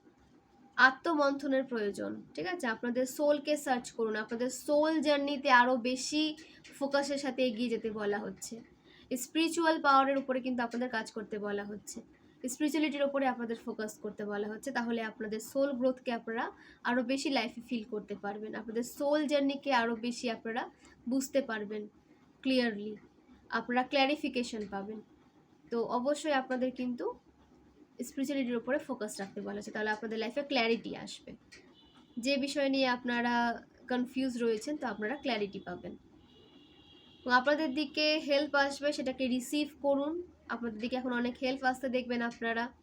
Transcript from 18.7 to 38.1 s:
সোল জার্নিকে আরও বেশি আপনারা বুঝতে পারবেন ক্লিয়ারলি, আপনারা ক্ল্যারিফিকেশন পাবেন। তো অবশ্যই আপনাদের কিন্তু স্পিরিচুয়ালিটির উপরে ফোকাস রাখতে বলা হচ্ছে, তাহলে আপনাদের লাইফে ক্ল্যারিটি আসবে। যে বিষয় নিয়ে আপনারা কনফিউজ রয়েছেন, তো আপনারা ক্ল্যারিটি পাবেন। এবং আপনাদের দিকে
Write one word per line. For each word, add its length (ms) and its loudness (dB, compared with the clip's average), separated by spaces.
সোল 440 2
জার্নিকে 460 2
আরও 220 4
বেশি 340 -4
আপনারা 400 -4
বুঝতে 320 2
পারবেন 460 -6
ক্লিয়ারলি, 540 0
আপনারা 340 0
ক্ল্যারিফিকেশন 880 0
পাবেন। 300 -8
তো 120 0
অবশ্যই 480 0
আপনাদের 400 0
কিন্তু 420 -4
স্পিরিচুয়ালিটির 540 -2
উপরে 200 0
ফোকাস 420 -6
রাখতে 220 -8
বলা 140 -8
হচ্ছে, 160 -10
তাহলে 180 -2
আপনাদের 280 -4
লাইফে 240 -2
ক্ল্যারিটি 540 0
আসবে। 360 -14
যে 200 2
বিষয় 320 0
নিয়ে 180 2
আপনারা 760 0
কনফিউজ 540 -2
রয়েছেন, 340 0
তো 100 -6
আপনারা 280 -2
ক্ল্যারিটি 440 -2
পাবেন। 360 -10
এবং 80 4
আপনাদের 400 4
দিকে 460 2